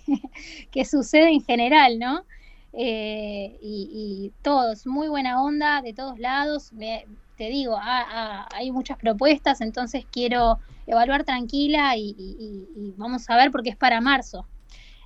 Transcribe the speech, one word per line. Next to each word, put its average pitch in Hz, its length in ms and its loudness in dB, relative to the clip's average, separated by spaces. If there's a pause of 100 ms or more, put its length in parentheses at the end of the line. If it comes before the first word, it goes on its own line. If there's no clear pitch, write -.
<laughs> - 640 -6
que 262 160 -2
sucede 311 440 6
en 302 120 4
general, 240 560 6
¿no? 269 260 -4 (480)
Eh, 214 880 -6
y, 208 320 -10
y 202 400 -10 (100)
todos, 247 440 2
muy 285 220 -4
buena 262 340 0
onda 294 400 0
de 233 120 -10
todos 254 240 -10
lados, 285 540 -2
me, 220 340 -10 (300)
te 226 140 -8
digo, 262 260 -2
ha, 220 680 -4
ha, - 100 -16
hay 254 180 -6
muchas 262 260 -6
propuestas, 269 600 0
entonces 233 500 -6
quiero 240 480 2 (280)
evaluar 247 380 2
tranquila 277 720 0
y, 208 200 -6
y, 196 520 -12 (100)
y, 208 100 -8
y 190 80 -14
vamos 240 320 -8
a 240 80 4
ver 269 140 8
porque 247 200 -4
es 208 60 -8
para 240 260 4
marzo, 247 440 0 (600)